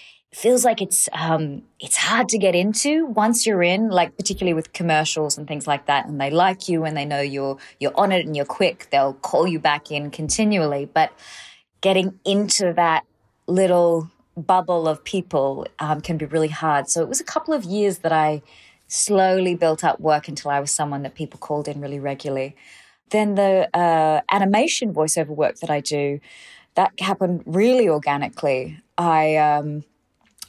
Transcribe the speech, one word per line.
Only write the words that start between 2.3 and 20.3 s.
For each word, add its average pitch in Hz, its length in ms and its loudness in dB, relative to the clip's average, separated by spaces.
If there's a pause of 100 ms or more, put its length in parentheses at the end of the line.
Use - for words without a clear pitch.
get 190 180 2
into 285 500 0
once 226 400 0
you're 202 160 2
in, 196 280 2
like, 180 260 0
particularly 185 380 -2
with 160 180 -6
commercials 156 640 -2
and 151 80 -12
things 147 220 -10
like 143 200 -2
that, 139 180 0
and 143 160 -6
they 139 80 -2
like 180 400 0
you 160 160 0
and 156 100 -4
they 143 80 -4
know 143 160 -4
you're, 139 380 -4 (240)
you're 139 180 0
on 196 140 4
it 175 120 2
and 151 80 -6
you're 143 120 -2
quick, - 460 -2
they'll 139 240 2
call - 300 0
you 165 140 -2
back 147 320 -2
in 147 180 -6
continually. 156 760 0
But - 260 2 (680)
getting 190 420 2
into 196 540 0
that 165 260 2 (440)
little 175 640 2 (280)
bubble 175 500 0
of 151 160 -2
people, 139 640 -2 (120)
um, 151 200 -2
can 160 180 -6
be 151 80 -6
really 156 220 0
hard. 151 420 -2
So 165 120 0
it 160 80 -2
was - 100 -4
a 339 60 -10
couple - 280 -4
of 240 120 -2
years 196 340 0
that 160 140 0
I 156 280 2 (460)
slowly 190 640 2
built 165 300 0
up - 160 2
work 151 300 0
until 143 200 -8